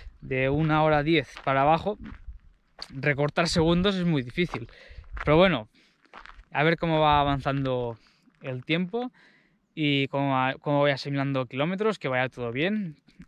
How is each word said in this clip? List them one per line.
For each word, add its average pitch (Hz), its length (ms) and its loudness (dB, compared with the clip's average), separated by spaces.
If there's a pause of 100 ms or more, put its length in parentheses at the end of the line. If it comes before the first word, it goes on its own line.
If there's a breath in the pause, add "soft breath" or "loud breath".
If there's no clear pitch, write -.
(220 loud breath)
de 131 280 -2
una 151 340 2
hora 151 180 4
diez 151 320 0 (100)
para 135 180 2
abajo, 165 360 2 (920)
recortar 143 580 0
segundos 175 480 2
es 180 100 -2
muy 160 160 2
difícil. 131 480 -6 (540 loud breath)
Pero 147 140 4
bueno, 160 320 4 (800 soft breath)
a 135 120 0
ver 165 140 2
cómo 160 220 0
va 147 200 4
avanzando 135 800 -2 (440 soft breath)
el 127 220 -10
tiempo 185 480 -4 (640 soft breath)
y 143 340 0
cómo 139 240 -2
va, 131 280 0
cómo 147 200 0
voy 143 120 4
asimilando 139 560 -4
kilómetros, 185 520 -2
que - 80 -6
vaya 127 220 0
todo 120 220 -8
bien, 170 460 -4 (300)